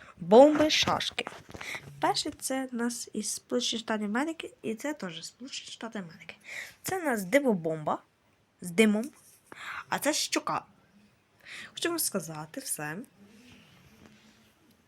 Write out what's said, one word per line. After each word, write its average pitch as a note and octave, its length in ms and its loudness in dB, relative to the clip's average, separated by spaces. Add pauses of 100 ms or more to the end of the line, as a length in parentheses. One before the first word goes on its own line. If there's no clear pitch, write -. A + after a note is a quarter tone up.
(160)
бомби D4 540 10
шашки. - 560 0 (760)
Перший D#4 320 0
це C4 400 -4
в - 20 -8
нас A#3+ 380 -4
із G#3+ 180 -4
Сполучених A#3+ 540 -2
Штатів G#3+ 220 -2
Америки, C#4 560 -2
і A3 120 -4
це C#4+ 200 -6
теж E3+ 320 -10
Сполучені - 440 -14
Штати - 280 -10
Америки. E3 360 -14 (480)
Це F#4 180 -2
в E4+ 40 -6
нас A#3 200 0
димобомба F3 800 2 (580)
з F3+ 100 -10
димом, G#3+ 400 4 (800)
а - 100 0
це - 140 0
щука. - 520 -2 (1080)
Хочу - 160 -4
вам E4+ 100 -2
сказати D#3+ 600 -4
все. D3+ 360 -6 (1900)